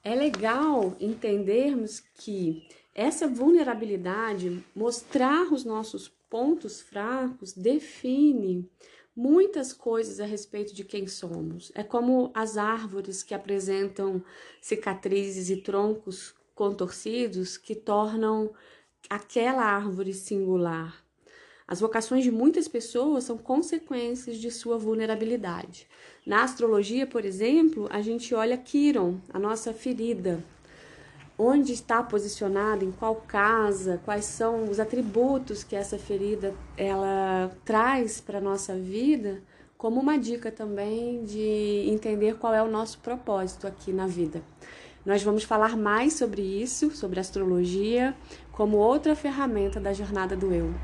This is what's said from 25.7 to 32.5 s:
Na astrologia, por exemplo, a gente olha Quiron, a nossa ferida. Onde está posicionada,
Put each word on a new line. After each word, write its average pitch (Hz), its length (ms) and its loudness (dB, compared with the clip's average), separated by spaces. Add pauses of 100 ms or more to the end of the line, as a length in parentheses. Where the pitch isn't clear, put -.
Na 208 180 4
astrologia, 233 600 2
por 233 200 -4
exemplo, 220 680 4
a 208 100 -2
gente 233 320 -2
olha 233 240 2
Quiron, 247 600 2 (140)
a 190 40 -4
nossa 220 360 -2
ferida. 214 680 -2 (960)
Onde 247 360 4
está 233 280 0
posicionada, 202 840 0